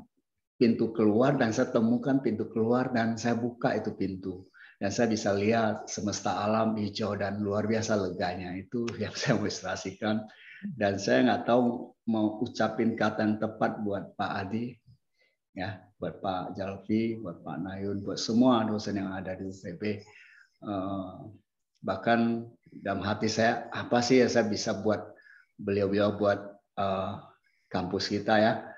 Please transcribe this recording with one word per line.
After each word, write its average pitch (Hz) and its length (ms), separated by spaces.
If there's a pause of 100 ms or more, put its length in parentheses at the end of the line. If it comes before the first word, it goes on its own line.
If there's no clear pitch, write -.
(580)
pintu 113 340
keluar 117 460
dan 113 160
saya 127 180
temukan 123 480
pintu 113 300
keluar 120 420
dan 113 240
saya 117 220
buka 120 400
itu - 160
pintu. 92 560 (320)
Dan 98 80
saya 117 160
bisa 107 260
lihat 107 540
semesta 101 560
alam 110 340
hijau 104 380
dan 98 260
luar 104 300
biasa 110 260
leganya. 90 600
Itu 117 260 (140)
yang 101 180
<laughs> - 20
saya 117 200
mau 101 80
ilustrasikan. 98 800 (380)
Dan 107 320
saya 123 320
nggak 101 160
tahu 120 480 (160)
mau 107 320
ucapin 113 560
kata 107 240
yang 107 160
tepat 107 480
buat 98 320
Pak 107 160
Adi, 110 400 (800)
ya, 95 240 (240)
buat 87 240
Pak 92 320
Jalfi, 110 640
buat 90 240
Pak 80 160
Nayun, 98 400
buat 98 160
semua 117 480
dosen 107 320
yang 98 160
ada 95 240
di 95 80
U 95 80
P 95 240
B. - 60 (800)
Eh, 95 520 (680)
bahkan 117 640 (240)
dalam 98 320
hati 107 240
saya, 113 480
apa 107 240
sih 123 240
yang 104 80
saya 113 160
bisa 104 320
buat 104 240 (560)
beliau-beliau 101 560
buat, 101 240 (400)
eh, 95 320 (560)
kampus 90 400
kita 104 320
ya? 113 120 (260)